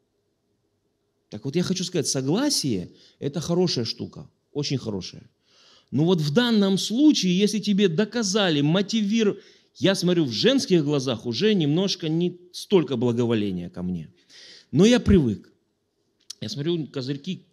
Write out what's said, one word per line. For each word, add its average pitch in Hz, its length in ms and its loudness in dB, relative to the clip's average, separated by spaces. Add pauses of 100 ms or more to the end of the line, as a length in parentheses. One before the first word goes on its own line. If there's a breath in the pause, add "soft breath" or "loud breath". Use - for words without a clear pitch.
(1300)
Так 101 140 -16
вот, 139 120 -6
я 180 80 0
хочу 185 180 -4
сказать, 160 240 -4
согласие – 139 840 -2 (260 soft breath)
это 147 220 -6
хорошая 170 440 0
штука – 82 460 -12 (220)
очень 143 260 -4
хорошая. 98 500 -10 (640 soft breath)
Но 147 160 2
вот 175 160 2
в 147 100 -2
данном 202 460 4
случае, 220 600 2
если 208 200 2
тебе 208 300 2
доказали, 190 720 0
мотивир-, 202 760 0 (380 loud breath)
я 180 180 2
смотрю, 175 300 0
в 123 80 -4
женских 175 520 2
глазах 131 420 -2
уже 131 260 0
немножко 175 560 0
не 175 300 -2 (140)
столько 156 440 0
благоволения 113 720 -2
ко 87 140 -12
мне. 90 280 -6 (600 loud breath)
Но 160 160 4
я 247 140 4
привык. 156 520 2 (880)
Я 107 80 -10
смотрю, 151 380 -4
козырьки, 139 680 -8